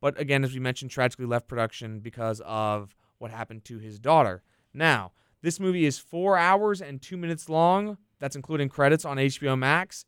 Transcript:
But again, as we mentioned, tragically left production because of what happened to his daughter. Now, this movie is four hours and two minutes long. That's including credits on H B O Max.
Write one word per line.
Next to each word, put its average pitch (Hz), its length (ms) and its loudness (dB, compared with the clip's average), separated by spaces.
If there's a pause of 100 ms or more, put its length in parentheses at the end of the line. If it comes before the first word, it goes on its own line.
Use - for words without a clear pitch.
But 139 200 -2
again, 139 240 2
as 131 80 -2
we 131 80 -8
mentioned, 127 300 -6
tragically 127 340 -2
left 117 240 -2
production 113 520 -6
because 113 440 -6
of 104 500 -4 (220)
what 113 140 -12
happened 113 360 -12
to 117 120 -14
his 107 200 -14
daughter. 117 440 2 (320)
Now, 131 380 0 (280)
this 170 180 -4
movie 180 280 2
is 139 120 0
four 185 380 0
hours 190 460 2
and 143 180 -12
two - 160 -14
minutes 170 320 -6
long. 185 480 2 (220)
That's 139 180 -8
including 143 320 -2
credits 147 380 4
on 139 120 -4
H 135 220 0
B 143 80 -2
O 131 80 2
Max. 147 520 0